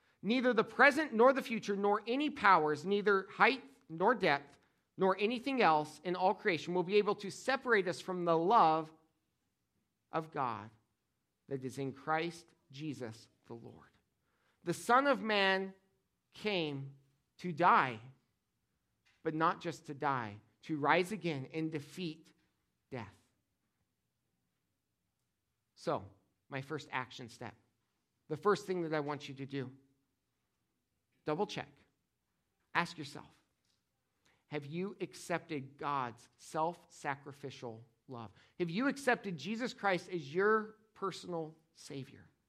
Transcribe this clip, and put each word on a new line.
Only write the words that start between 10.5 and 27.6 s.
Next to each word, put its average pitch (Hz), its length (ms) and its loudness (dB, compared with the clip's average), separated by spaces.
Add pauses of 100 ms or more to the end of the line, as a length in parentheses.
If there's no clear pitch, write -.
that 135 140 -6
is 120 120 -8
in 135 160 -6
Christ 165 540 -4 (260)
Jesus 127 560 -10 (180)
the 120 80 -12
Lord." 117 360 -18 (720)
The 170 100 -4
Son 247 340 4
of 247 140 2
Man 190 540 2 (580)
came 147 600 -4 (460)
to 180 140 -6
die, 156 480 4 (1200)
but 160 120 -4
not 165 260 2
just 165 280 -8
to 151 60 -10
die, 127 420 -4 (260)
to 156 160 -6
rise 165 340 2
again 156 400 -4
and 160 180 -4
defeat 156 560 -8 (640)
death. 110 240 -10 (2500)
So, 135 280 -4 (460)
my 135 140 -8
first 139 280 -10
action 127 380 -8
step, 113 260 -16 (760)